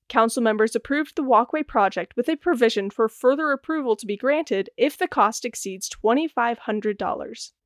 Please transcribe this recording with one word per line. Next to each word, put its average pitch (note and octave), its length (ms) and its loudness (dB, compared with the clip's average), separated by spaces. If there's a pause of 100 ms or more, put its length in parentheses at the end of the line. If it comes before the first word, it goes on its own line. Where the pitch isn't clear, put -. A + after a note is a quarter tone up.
Council A3+ 340 2
members A3 320 2
approved C#4+ 400 -4
the D#4 80 -2
walkway B3+ 400 2
project G3 540 0
with A#3+ 100 -2
a D#4+ 80 0
provision A#3 540 0
for A3 180 0
further C#4 440 0
approval C4+ 440 -2
to A3 100 -6
be G3+ 120 -6
granted C4+ 580 -2
if C#4+ 220 0
the F#4 100 0
cost A3 380 0
exceeds G3 420 -10
twenty-five A#3+ 720 0
hundred G#3+ 380 -4
dollars. - 560 -8 (120)